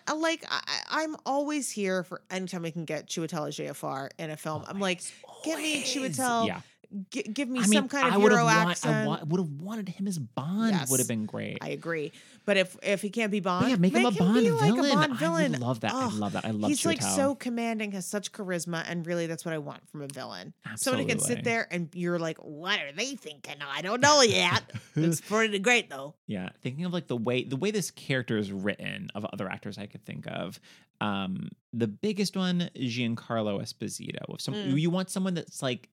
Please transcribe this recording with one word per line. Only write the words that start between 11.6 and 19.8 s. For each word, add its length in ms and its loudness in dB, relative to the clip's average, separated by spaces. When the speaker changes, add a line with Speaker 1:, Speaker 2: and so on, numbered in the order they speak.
Speaker 1:
I 80 -6
agree. 420 -4
But 120 4
if, 240 2
if 220 2
he 80 -4
can't 200 0
be 100 2
Bond, 280 2
Speaker 2:
Yeah, 60 4
make 180 6
him 80 6
Speaker 1:
make 120 6
Speaker 2:
a 20 2
Speaker 1:
him 180 4
Speaker 2:
Bond 100 6
Speaker 1:
be, 60 6
like, 240 6
Speaker 2:
villain. 180 4
Speaker 1:
a 40 4
Bond 180 4
Speaker 2:
I 40 -2
Speaker 1:
villain. 420 2
Speaker 2:
love 220 -2
that. 120 0
I 120 0
Speaker 1:
Ugh. 100 -2
Speaker 2:
love 180 0
that. 120 -2
I 40 0
love 220 0
Speaker 1:
He's, 160 0
like, 120 2
Speaker 2:
Chiwetel. 160 0
Speaker 1:
so 200 2
commanding, 560 -4
has 160 -6
such 240 -4
charisma, 580 -4
and 160 -4
really 220 -2
that's 180 -8
what 80 -2
I 60 -2
want 280 -12